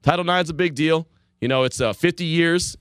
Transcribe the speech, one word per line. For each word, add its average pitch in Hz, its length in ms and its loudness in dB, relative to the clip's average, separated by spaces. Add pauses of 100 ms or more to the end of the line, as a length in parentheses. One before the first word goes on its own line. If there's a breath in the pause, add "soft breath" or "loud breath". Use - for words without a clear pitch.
Title 175 240 0
nine's 175 240 0
a 160 60 -8
big 170 180 0
deal. 160 340 0 (320)
You 120 80 -4
know, 131 140 2
it's, 127 180 -2
uh, 110 140 0
fifty 175 320 -2
years 170 560 0